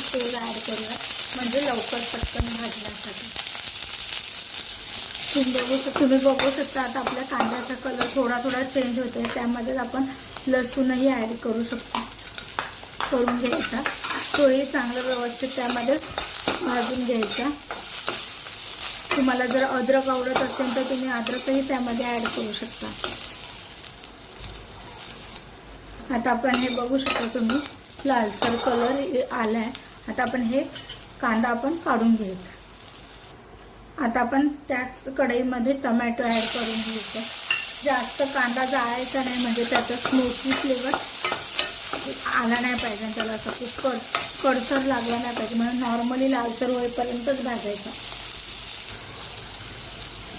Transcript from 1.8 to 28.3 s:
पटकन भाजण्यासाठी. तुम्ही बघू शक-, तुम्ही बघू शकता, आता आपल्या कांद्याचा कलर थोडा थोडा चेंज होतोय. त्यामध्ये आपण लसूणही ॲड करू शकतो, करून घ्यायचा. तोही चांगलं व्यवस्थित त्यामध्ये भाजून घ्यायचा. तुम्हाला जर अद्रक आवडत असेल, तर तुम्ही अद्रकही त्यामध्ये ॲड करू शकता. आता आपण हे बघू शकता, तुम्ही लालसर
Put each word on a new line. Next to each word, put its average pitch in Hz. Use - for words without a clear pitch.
पटकन 233
भाजण्यासाठी. 220
तुम्ही 254
बघू 254
शक-, 269
तुम्ही 269
बघू 262
शकता, 277
आता 254
आपल्या 254
कांद्याचा 240
कलर 247
थोडा 247
थोडा 254
चेंज 254
होतोय. 233
त्यामध्ये 240
आपण 262
लसूणही 254
ॲड 233
करू 226
शकतो, -
करून 240
घ्यायचा. 240
तोही 277
चांगलं 247
व्यवस्थित 247
त्यामध्ये 247
भाजून 254
घ्यायचा. 233
तुम्हाला 254
जर 254
अद्रक 262
आवडत 254
असेल, 254
तर 269
तुम्ही 262
अद्रकही 240
त्यामध्ये 247
ॲड 233
करू 220
शकता. 226
आता 240
आपण 247
हे 247
बघू 240
शकता, 240
तुम्ही 240
लालसर 233